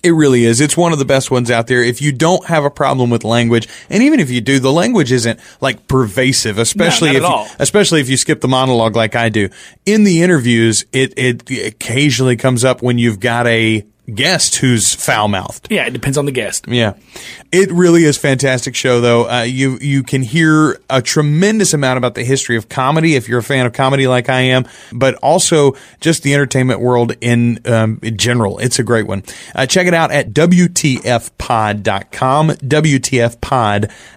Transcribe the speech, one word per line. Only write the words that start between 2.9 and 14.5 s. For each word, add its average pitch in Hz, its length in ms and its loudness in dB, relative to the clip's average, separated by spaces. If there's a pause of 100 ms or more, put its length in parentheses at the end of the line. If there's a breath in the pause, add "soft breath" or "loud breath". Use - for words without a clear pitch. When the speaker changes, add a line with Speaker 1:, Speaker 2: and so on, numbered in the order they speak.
Speaker 1:
with 117 160 0
language, 117 420 0 (220 loud breath)
and 208 120 2
even 294 200 4
if 131 100 -2
you 123 80 -2
do, 131 200 0
the 131 120 2
language 170 400 0
isn't, 117 280 0 (200 loud breath)
like, 127 300 -6
pervasive, 123 680 0
especially 160 520 0
Speaker 2:
No, 139 40 0
not 135 60 2
Speaker 1:
if 147 40 -2
Speaker 2:
at 175 60 0
Speaker 1:
you, 160 60 0
Speaker 2:
all. 107 120 -4 (120)
Speaker 1:
especially 170 420 2
if 127 80 -4
you 131 80 0
skip - 220 -2
the - 80 -4
monologue 127 480 0
like 110 200 -2
I 117 140 0
do. 104 200 -2 (360 loud breath)
In 208 200 4
the 170 180 2
interviews, 117 680 2
it, 131 240 0
it 123 320 -4 (180)
occasionally 127 720 -2
comes 123 260 0
up 127 180 0
when 120 160 0
you've 117 220 0
got 120 280 -2
a 113 380 0 (260)
guest 147 460 -2